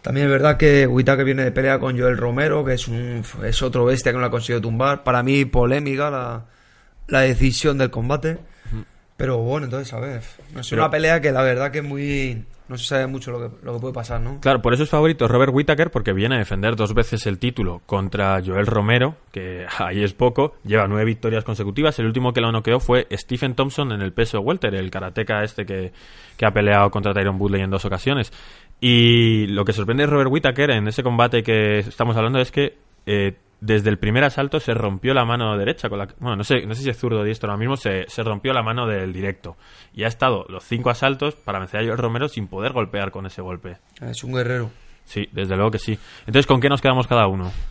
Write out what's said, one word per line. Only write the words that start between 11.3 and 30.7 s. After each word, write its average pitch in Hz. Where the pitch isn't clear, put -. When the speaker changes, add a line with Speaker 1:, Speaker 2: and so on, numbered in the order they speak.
Speaker 1:
la 131
verdad 131
que 147
es 147
muy, 139
no 127
se 120
sabe 135
mucho 131
lo 120
que, 117
lo 123
que 120
puede 127
pasar, 120
¿no? 139
Speaker 2:
Claro, 131
por 120
eso 135
es 147
favorito 156
Robert 127
Whittaker, 147
porque 107
viene 107
a -
defender 104
dos 107
veces 113
el 95
título 95
contra 98
Joel 95
Romero, 113
que 92
<laughs> -
ahí 95
es 98
poco, 123
lleva 104
nueve 104
victorias 110
consecutivas, 110
el 113
último 123
que 123
lo 117
noqueó 113
fue 123
Stephen 123
Thompson 135
en 104
el 95
peso 113
welter, 120
el 92
karateca 101
este 107
que, 92
que 110
ha 104
peleado 104
contra 101
Tyron 98
Woodley 98
en 95
dos 98
ocasiones. 107
Y 117
lo 101
que 104
sorprende 110
de 147
Robert 139
Whittaker 135